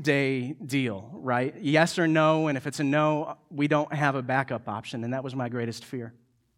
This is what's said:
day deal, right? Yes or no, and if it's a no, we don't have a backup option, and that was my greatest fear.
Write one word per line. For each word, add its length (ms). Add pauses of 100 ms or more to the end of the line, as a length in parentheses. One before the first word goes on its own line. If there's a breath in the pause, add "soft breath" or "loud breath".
day 540 (100)
deal, 500
right? 460
Yes 380
or 80
no, 400
and 100
if 120
it's 100
a 60
no, 540 (120)
we 160
don't 260
have 220
a 80
backup 460
option, 340
and 120
that 100
was 100
my 140
greatest 360
fear. 300 (440)